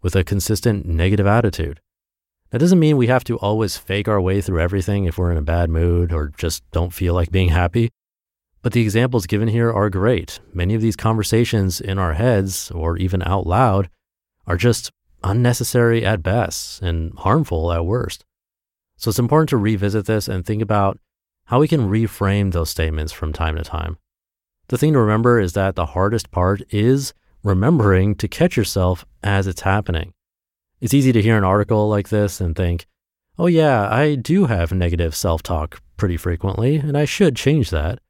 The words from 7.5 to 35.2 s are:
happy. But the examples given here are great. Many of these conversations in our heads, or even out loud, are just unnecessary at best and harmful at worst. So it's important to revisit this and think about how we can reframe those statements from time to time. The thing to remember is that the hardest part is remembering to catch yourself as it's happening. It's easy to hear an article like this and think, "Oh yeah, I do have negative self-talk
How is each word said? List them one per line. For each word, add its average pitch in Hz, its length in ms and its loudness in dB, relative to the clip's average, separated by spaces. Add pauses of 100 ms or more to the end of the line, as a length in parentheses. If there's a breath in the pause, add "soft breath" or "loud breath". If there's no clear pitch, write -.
happy. 90 400 0 (720)
But 120 100 -2
the 120 100 2
examples 113 440 0
given 107 220 0
here 117 240 0
are 104 160 0
great. 95 520 -2 (120)
Many 90 220 -2
of 110 80 0
these 113 140 0
conversations 110 840 0
in 98 180 -4
our 87 160 -2
heads, 98 560 -2
or 82 260 -4
even 92 260 -2
out 90 240 -2
loud, 98 420 2 (580)
are 85 100 -2
just 117 340 0 (320)
unnecessary 117 840 0
at 107 180 -2
best - 600 -4
and 82 360 -4
harmful 90 540 0
at 85 140 -2
worst. - 380 -6 (720)
So - 140 -6
it's 101 80 -2
important 147 320 2
to 139 80 2
revisit 101 480 0
this 110 220 -2
and 95 160 -6
think 107 160 -4
about 101 380 0 (480)
how 123 140 2
we 156 80 2
can 131 200 0
reframe 101 640 0
those 85 180 -2
statements 78 420 -4
from 78 200 -6
time 78 240 -4
to 78 60 -6
time. 80 340 -8 (720)
The 123 100 -2
thing 156 140 2
to 139 80 4
remember 113 400 4
is 90 140 0
that 95 200 0
the 85 120 -2
hardest 101 440 -2
part 95 400 0
is 127 420 0 (300)
remembering 101 760 2
to 101 120 -4
catch - 280 0
yourself 92 500 0 (160)
as 98 240 0
it's 92 160 -8
happening. 90 500 -2 (680)
It's - 140 -2
easy 131 180 4
to 113 100 4
hear 110 140 4
an 101 80 2
article 104 440 2
like 104 220 0
this 104 300 0
and 85 140 -2
think, 87 320 -2 (520)
"Oh 170 80 2
yeah, 143 460 4
I 147 220 2
do 156 320 0
have 90 240 0
negative 85 460 0
self-talk 80 640 -4 (140)